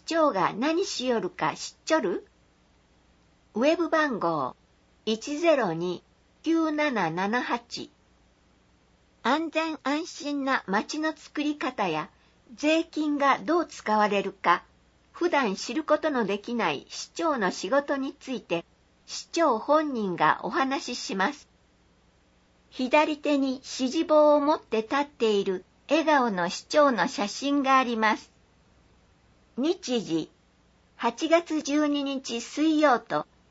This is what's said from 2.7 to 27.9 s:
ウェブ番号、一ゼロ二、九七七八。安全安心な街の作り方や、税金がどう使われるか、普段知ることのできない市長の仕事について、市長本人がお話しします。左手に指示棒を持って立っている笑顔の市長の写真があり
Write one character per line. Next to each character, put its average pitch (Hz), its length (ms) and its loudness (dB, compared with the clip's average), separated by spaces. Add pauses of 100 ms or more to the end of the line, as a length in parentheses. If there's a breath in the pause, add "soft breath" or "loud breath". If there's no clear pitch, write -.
ウ 208 80 -2
ェ 311 140 4
ブ 330 120 -4
番 302 300 0
号、 156 380 -4 (500)
一 226 320 -4
ゼ 311 180 4
ロ 208 160 0
二、 170 300 -6 (400)
九 320 280 0
七 269 400 0
七 202 320 -2
八。 - 480 -8 (1300)
安 302 280 0
全 320 320 -2
安 302 240 -2
心 285 380 -6
な 262 220 -2
街 208 340 -2
の 311 160 -2
作 - 260 -10
り 294 140 -2
方 277 320 -4
や、 156 200 -4 (460 soft breath)
税 320 300 2
金 302 340 -2
が 269 200 2
ど 302 220 0
う - 60 -4
使 - 300 -2
わ 214 120 4
れ 196 140 0
る 196 100 -6
か、 - 300 0 (500)
普 349 180 -2
段 247 260 0
知 - 180 -8
る 311 100 -2
こ 302 140 4
と 311 120 -2
の 247 140 0
で 196 140 -2
き 233 160 -8
な 202 160 0
い 135 180 -6
市 - 200 -12
長 320 300 -2
の 214 120 2
仕 - 180 -8
事 285 280 0
に 269 180 -6
つ - 160 -16
い 226 100 -6
て、 170 240 -4 (420)
市 - 260 -14
長 294 260 2
本 294 340 2
人 202 240 -2
が 151 260 4
お - 80 -4
話 262 440 -2
し - 60 -10
し - 140 -8
ま 196 180 0
す。 - 160 -20 (1200)
左 302 480 2
手 285 200 0
に 269 160 0
指 254 100 -12
示 262 400 -2
棒 302 300 6
を 294 60 4
持 294 160 2
っ - 60 -12
て 220 200 -2
立 269 140 -4
っ 285 100 0
て 226 260 0
い 196 120 2
る 185 200 -4 (240)
笑 302 160 2
顔 277 260 4
の 180 180 0
市 - 160 -8
長 285 280 4
の 175 160 0
写 - 180 -4
真 277 360 -2
が 269 160 4
あ 262 40 4
り 240 140 -2